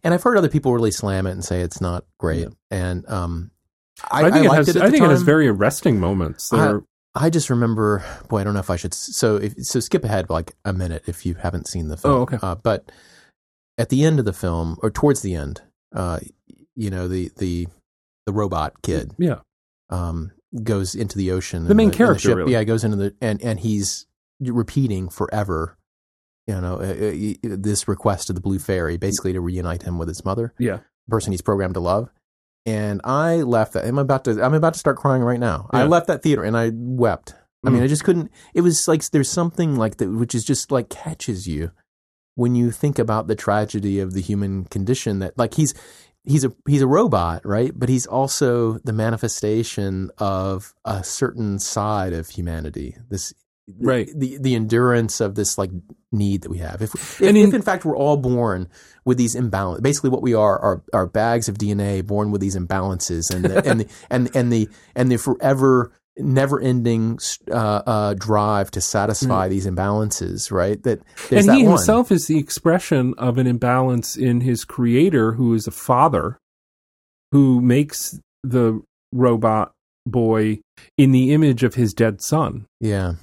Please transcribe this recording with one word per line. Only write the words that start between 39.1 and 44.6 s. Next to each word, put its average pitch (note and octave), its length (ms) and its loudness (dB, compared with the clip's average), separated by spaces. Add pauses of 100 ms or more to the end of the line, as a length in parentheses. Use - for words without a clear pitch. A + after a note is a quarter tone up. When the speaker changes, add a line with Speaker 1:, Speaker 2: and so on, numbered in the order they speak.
Speaker 1:
something E3+ 460 0
like A2 200 0
that, G2 140 -2
which A#2 240 -2
is A2 80 -2
just, - 280 -2
like, B2 180 -2
catches G2 580 -10
you E2 240 -4 (640)
when A#2+ 200 0
you A#2+ 160 2
think D3 280 -2
about A2+ 280 0
the G#2+ 80 0
tragedy G#2 640 -2
of F#2+ 140 -4
the F#2+ 80 -4
human G2 440 -4